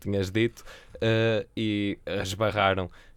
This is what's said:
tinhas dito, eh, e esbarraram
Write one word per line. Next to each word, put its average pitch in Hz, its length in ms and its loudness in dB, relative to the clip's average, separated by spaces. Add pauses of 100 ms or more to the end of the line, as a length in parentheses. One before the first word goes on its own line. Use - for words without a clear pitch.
tinhas 98 280 -2
dito, 113 360 -2 (340)
eh, 113 560 2
e 104 420 -2 (240)
esbarraram 98 720 2 (260)